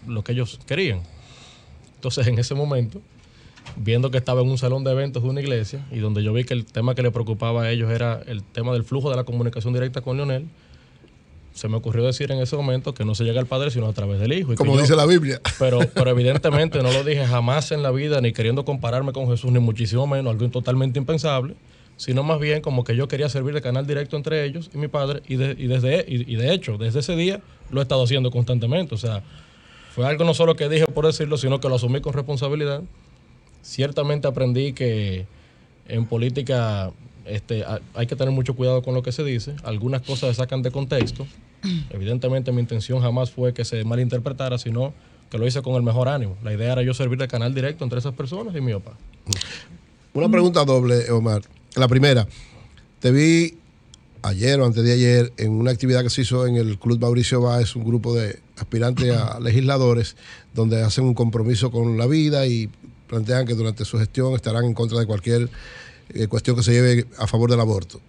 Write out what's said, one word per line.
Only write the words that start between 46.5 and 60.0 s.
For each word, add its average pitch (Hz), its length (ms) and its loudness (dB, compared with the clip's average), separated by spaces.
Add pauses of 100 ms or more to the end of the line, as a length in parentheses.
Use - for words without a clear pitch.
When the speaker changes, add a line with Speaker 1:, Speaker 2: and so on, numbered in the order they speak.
Speaker 1:
idea 117 200 0
era 127 100 0
yo 127 100 0
servir 127 240 -2
de 131 100 -2
canal 123 280 -2
directo 135 280 -4
entre 123 160 -4
esas 127 140 -4
personas 180 420 -8
y 143 60 -4
mi 123 120 0
papá. 98 180 -6 (1200)
Speaker 2:
Una 156 160 2
pregunta 175 340 6
doble, 123 480 4
Omar. 113 300 2 (340)
La 127 120 4
primera, 131 400 6 (720)
te 127 120 2
vi 165 460 4 (640)
ayer 113 400 2
o 127 40 4
antes 117 180 2
de 120 100 4
ayer 123 440 4
en 110 140 0
una 117 200 0
actividad 127 320 2
que 123 60 0
se 139 120 -2
hizo 127 260 0
en 120 80 0
el 110 240 0
Club 120 220 0
Mauricio 120 400 2
Báez, 120 340 2
un 117 80 -6
grupo 117 320 0
de 110 240 -4 (180)
aspirantes 123 580 0
a 117 240 -2
<clears throat> - 20 -8
legisladores, 123 720 2 (380)